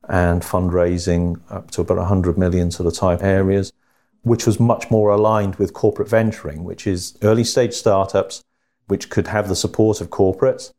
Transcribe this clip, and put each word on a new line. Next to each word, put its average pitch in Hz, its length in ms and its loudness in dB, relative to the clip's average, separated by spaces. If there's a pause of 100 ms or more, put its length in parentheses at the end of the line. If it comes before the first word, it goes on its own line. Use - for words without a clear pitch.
and 87 320 0
fundraising 87 1080 0
up - 220 -14
to - 100 -6
about 90 160 0
a 90 80 -2
hundred 90 320 2
million 90 340 0
sort 87 160 -4
of 85 60 0
type 92 280 0
areas, 98 520 0 (480)
which 117 240 0
was 107 140 0
much 117 300 2
more 107 200 4
aligned 104 460 2
with 98 180 -2
corporate - 360 0
venturing, 107 540 -2
which 90 240 -8
is 90 360 -6
early 110 200 4
stage 120 300 0
startups 98 680 0 (440)
which - 220 -4
could 98 180 -2
have 104 200 -2
the 95 80 -2
support 107 460 0
of 85 80 -10
corporates 104 680 0